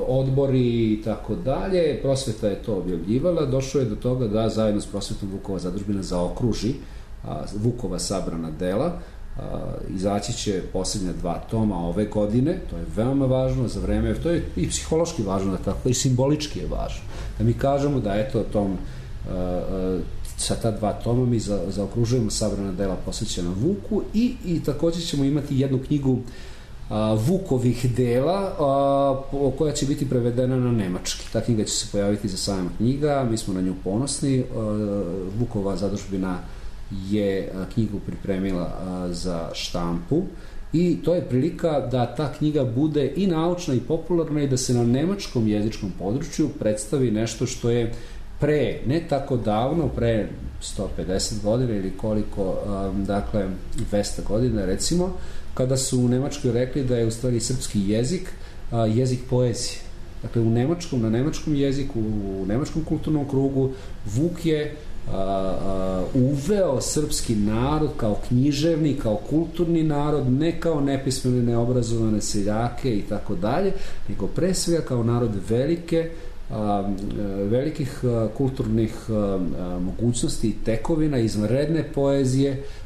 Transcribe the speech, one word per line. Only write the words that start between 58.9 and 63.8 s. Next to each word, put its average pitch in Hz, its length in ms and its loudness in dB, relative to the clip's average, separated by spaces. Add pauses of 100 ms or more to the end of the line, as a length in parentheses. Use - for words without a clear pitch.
poezije. 123 500 0 (440)
Dakle, 117 180 0
u 113 80 4
nemačkom, 131 520 2
na 110 80 2
nemačkom 143 460 0
jeziku, 135 440 0
u 101 480 -2
nemačkom 107 360 0
kulturnom 151 460 0
krugu, 135 400 2 (360)